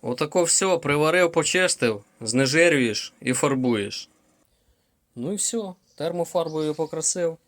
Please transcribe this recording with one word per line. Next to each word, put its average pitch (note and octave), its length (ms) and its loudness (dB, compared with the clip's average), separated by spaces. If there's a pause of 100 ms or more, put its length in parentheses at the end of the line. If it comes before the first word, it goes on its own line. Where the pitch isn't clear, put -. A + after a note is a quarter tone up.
Отако D3 400 -2
все, F3+ 360 2
приварив, D#3+ 540 2
почистив, D#3 720 0 (160)
знежирюєш C3 1000 2
і B2+ 120 -2
фарбуєш. B2+ 760 0 (1080)
Ну B2+ 160 -6
і G#3 40 -6
все, G3+ 360 -4 (220)
термофарбою E3 800 -2
покрасив D#3+ 720 -4